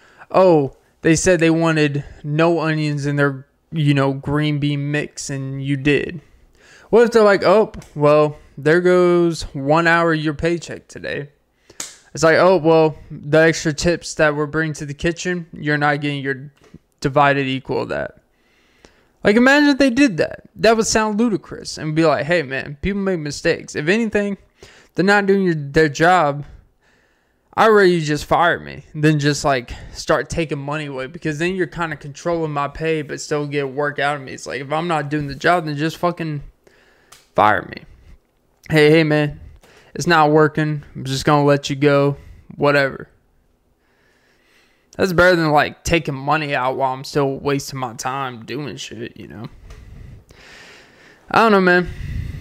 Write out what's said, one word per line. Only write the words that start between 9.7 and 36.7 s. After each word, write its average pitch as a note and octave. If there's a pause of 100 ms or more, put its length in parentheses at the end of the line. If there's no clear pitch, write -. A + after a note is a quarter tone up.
hour E3+
of D#3
your D3+
paycheck D#3+
today." A2+ (800)
It's C#3
like, D#3+
"Oh, F#3
well, D#3+ (140)
the D3
extra D#3+
tips E3+
that D3+
we're D3+
bringing D#3
to D#3
the C#3+
kitchen, E3+
you're D3
not D3
getting C#3+
your C3+ (520)
divided C#3
equal B2
of A#2+
that." - (1000)
Like, G#3
imagine C#4
if C#4
they C#4
did A#3+
that. - (120)
That A3
would A3
sound G#3+
ludicrous -
and D#3
be D#3+
like, C3+
"Hey, E3
man, C3+
people G3
make F#3+
mistakes. D3
If D3
anything, G#3 (580)
they're E3
not G3+
doing G3
your, F3+
their D3
job. D3+ (1120)
I'd G#3+
rather G#3
you F3
just D3
fire D#3
me D2 (100)
than D#3
just, C#3+
like, C3 (180)
start D3+
taking D3+
money D3
away, C3
because D#3
then F3+
you're F3
kinda D#3+
controlling D#3+
my C#3+
pay D#3
but C#3
still D3
get C#3
work C#3+
out C#3+
of C#3
me." B2+
It's -
like, C#3
if C#3
I'm D#3+
not D3
doing D3
the C#3
job, E3
then D3
just D#3
fucking E3 (920)